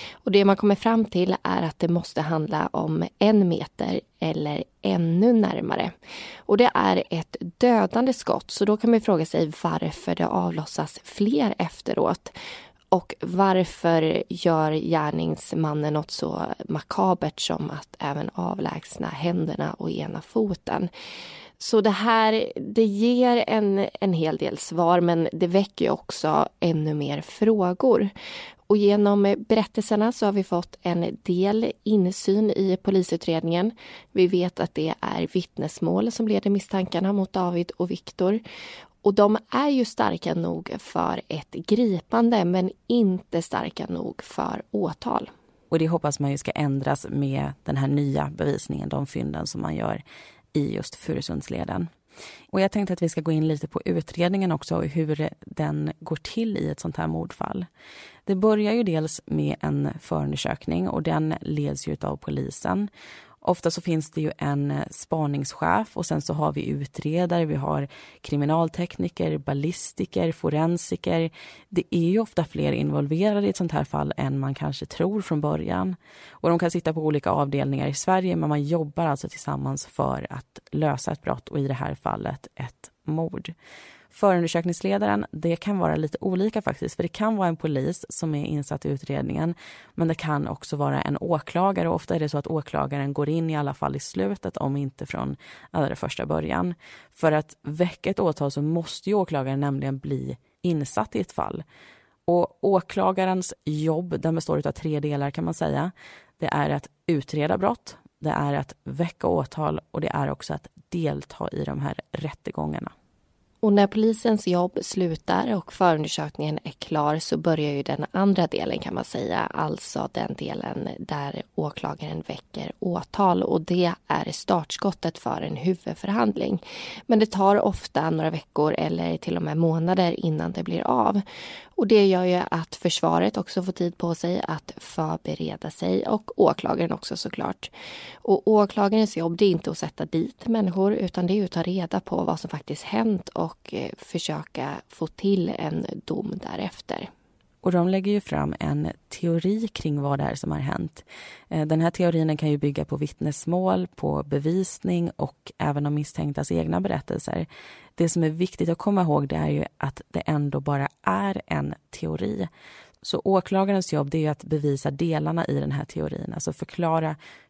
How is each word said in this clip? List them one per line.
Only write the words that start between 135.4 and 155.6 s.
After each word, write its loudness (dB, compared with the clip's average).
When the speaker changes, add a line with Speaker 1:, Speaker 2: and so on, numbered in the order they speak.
Speaker 1:
sig 0
och -2
åklagaren 2
också -6
såklart. -8
Och 2
åklagarens 4
jobb 0
det 6
är 8
inte 0
att -6
sätta -6
dit -4
människor 2
utan -2
det 2
är 2
att -6
ta -2
reda -2
på -2
vad -2
som -10
faktiskt -8
hänt 0
och, -6
eh, -6
försöka -6
få -6
till 0
en -4
dom -4
därefter. -8
Speaker 2:
Och 2
de 4
lägger 2
ju 2
fram -2
en -2
teori 0
kring -2
vad 0
det 0
är -2
som -4
har -2
hänt. -4
Eh, 0
den 4
här 4
teorin 2
kan 2
ju 4
bygga 0
på -4
vittnesmål, 0
på -2
bevisning 0
och -6
även 0